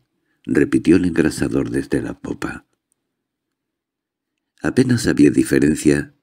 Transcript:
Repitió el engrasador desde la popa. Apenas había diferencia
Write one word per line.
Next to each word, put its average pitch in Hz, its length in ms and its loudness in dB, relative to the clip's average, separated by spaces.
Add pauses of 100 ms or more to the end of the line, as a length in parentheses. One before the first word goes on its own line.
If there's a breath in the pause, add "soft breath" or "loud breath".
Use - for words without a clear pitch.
(440)
Repitió 71 520 2
el 92 80 -2
engrasador 73 680 -2
desde - 320 -4
la - 160 -10
popa. - 480 -12 (2000)
Apenas 123 440 0
había 71 240 4
diferencia 71 920 0